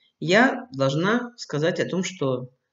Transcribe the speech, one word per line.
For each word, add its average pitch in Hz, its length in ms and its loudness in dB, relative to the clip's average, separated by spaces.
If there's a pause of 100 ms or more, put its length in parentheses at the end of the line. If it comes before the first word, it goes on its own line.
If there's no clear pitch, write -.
(180)
я 208 540 2
должна 160 640 0
сказать 156 420 -2
о - 100 -2
том, 185 140 -2
что 135 480 -4 (220)